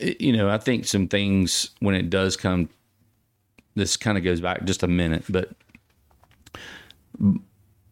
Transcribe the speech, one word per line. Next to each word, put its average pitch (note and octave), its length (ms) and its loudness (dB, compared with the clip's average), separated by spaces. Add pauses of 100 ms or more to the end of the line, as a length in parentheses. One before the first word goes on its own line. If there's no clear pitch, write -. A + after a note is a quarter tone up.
y-, - 200 -4
you C3 160 2
know, G2+ 140 4
I G#2+ 80 2
think A#2+ 280 -2
some F#2+ 220 0
things G2 640 0 (100)
when G2 140 2
it F#2 160 0
does F#2+ 260 0
come, F2+ 320 0 (1040)
this G2 220 0
kinda G#2 240 0
goes F2 200 0
back F2+ 240 -4
just F#2 180 0
a F2+ 60 0
minute, E2+ 400 2
but F#2+ 220 -2 (1700)
m-, G2 220 2 (500)